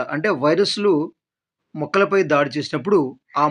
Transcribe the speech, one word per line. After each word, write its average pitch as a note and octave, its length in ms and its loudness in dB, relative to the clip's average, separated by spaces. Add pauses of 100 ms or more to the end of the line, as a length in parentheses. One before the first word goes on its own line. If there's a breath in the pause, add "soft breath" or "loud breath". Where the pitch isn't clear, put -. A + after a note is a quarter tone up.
(140)
అంటే D#3 140 -2 (160)
వైరస్లు G3 480 2 (880)
మొక్కలపై G3 400 0 (120)
దాడి D3 240 2
చేసినప్పుడు D3+ 420 0 (440)
ఆ - 80 4